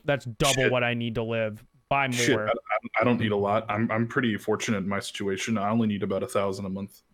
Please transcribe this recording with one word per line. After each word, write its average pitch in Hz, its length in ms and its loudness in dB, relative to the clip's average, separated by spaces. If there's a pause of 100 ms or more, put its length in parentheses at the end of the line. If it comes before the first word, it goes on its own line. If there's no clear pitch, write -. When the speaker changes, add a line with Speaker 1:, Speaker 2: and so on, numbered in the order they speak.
Speaker 1:
that's 139 180 0
double 135 300 2
Speaker 2:
Shit. 123 180 4
Speaker 1:
what 123 100 2
I 120 120 2
need 117 220 -4
to 117 60 0
live. 113 400 -2 (280)
Buy 139 160 2
more. 123 100 -2
Speaker 2:
Shit, 120 220 2
I, 107 60 -2
I, 110 560 -2
I 113 40 4
don't 120 160 4
need 110 120 2
a 104 40 2
lot. 101 320 2
I'm, 107 220 0
I'm 113 160 0
pretty 113 320 0
fortunate 107 400 0
in 95 100 -4
my 98 120 0
situation. 101 580 -2
I 101 120 0
only 113 180 2
need 101 140 0
about 98 200 -2
a 98 40 -4
thousand 98 380 -2
a 95 60 -6
month 98 320 -12 (100)